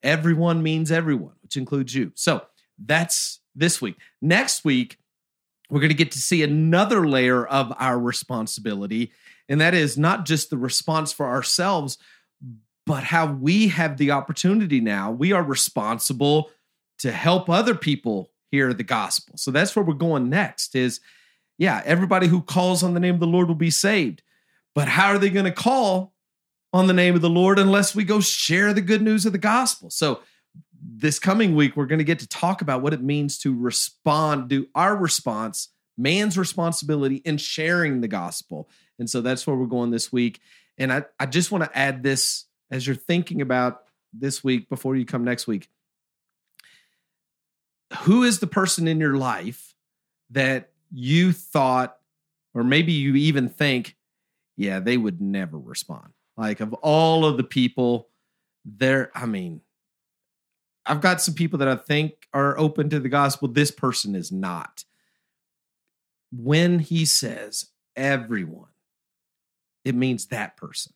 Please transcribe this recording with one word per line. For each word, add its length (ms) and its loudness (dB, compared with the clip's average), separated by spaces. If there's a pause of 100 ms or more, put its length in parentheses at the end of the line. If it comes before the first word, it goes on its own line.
Everyone 580 2
means 300 0
everyone, 500 -2
which 140 -8
includes 400 -4
you. 200 -2
So 300 -2 (320)
that's 640 -2 (160)
this 260 0
week. 160 -4 (240)
Next 440 2
week, 320 0 (720)
we're 100 0
gonna 160 4
get 160 0
to 80 -6
see 240 0
another 640 4
layer 400 2
of 320 0
our 180 0
responsibility, 1120 -4 (380)
and 120 2
that 120 4
is 240 2
not 280 2
just 240 -2
the 80 -4
response 560 -2
for 140 -6
ourselves, 680 -2 (880)
but 200 -2
how 200 2
we 440 2
have 280 -2
the 140 2
opportunity 680 2
now. 320 0
We 200 2
are 100 4
responsible 1120 0 (480)
to 120 -4
help 380 0
other 240 2
people 560 -2 (220)
hear 240 2
the 80 -6
gospel. 540 -4
So 120 -6
that's 260 0
where 80 2
we're 120 0
going 340 0
next 460 -4
is, 240 0 (580)
yeah, 260 0
everybody 440 2
who 160 4
calls 400 0
on 100 0
the 60 0
name 160 2
of 60 0
the 60 2
Lord 200 4
will 80 0
be 160 0
saved. 500 0 (540)
But 120 0
how 200 2
are 100 2
they 140 2
gonna 200 0
call 640 0 (600)
on 140 6
the 60 4
name 220 4
of 60 4
the 80 2
Lord 280 6
unless 380 4
we 80 0
go 160 2
share 520 0
the 100 2
good 200 2
news 240 2
of 60 2
the 80 -2
gospel? 500 0
So 320 -2 (580)
this 380 -2
coming 380 4
week, 200 4
we're 120 0
gonna 160 0
get 160 0
to 80 -14
talk 340 -2
about 220 -2
what 100 0
it 80 -4
means 380 -2
to 180 0
respond, 920 -2
do 260 0
our 200 2
response, 760 -4 (280)
man's 400 0
responsibility 800 -2
in 200 -4
sharing 640 -2
the 60 -4
gospel. 600 -8 (300)
And 100 -8
so 120 -4
that's 260 -4
where 80 -2
we're 100 -2
going 240 -2
this 240 -4
week. 260 -2 (380)
And 160 -2
I, 120 -4 (140)
I 60 -4
just 260 -2
wanna 220 -2
add 300 -2
this 420 -2 (260)
as 160 -6
you're 80 -2
thinking 460 -2
about 420 0 (280)
this 320 -6
week 260 0
before 260 -4
you 100 0
come 180 -4
next 240 -2
week. 220 -4 (2250)
Who 240 4
is 160 2
the 80 -4
person 400 0
in 120 0
your 160 0
life 600 -6 (560)
that 400 -2 (200)
you 400 2
thought, 680 0 (560)
or 100 -2
maybe 300 4
you 220 2
even 340 2
think, 460 -2 (640)
"Yeah, 220 -4
they 180 0
would 240 -4
never 360 -6
respond"? 560 -14 (220)
Like, 240 -6
of 160 -8
all 500 4
of 120 2
the 60 -2
people 640 0 (560)
there, 500 -2
I 100 -8
mean, 360 -8 (1200)
I've 160 -2
got 200 2
some 140 -2
people 240 -2
that 80 2
I 80 2
think 580 -4
are 240 0
open 320 0
to 100 0
the 100 -4
gospel. 380 0
This 240 0
person 440 -4
is 160 -6
not. 520 -8 (1500)
When 480 2
he 260 0
says 600 -4 (280)
everyone, 720 -4 (1120)
it 120 -2
means 320 -2
that 300 -10
person. 380 -14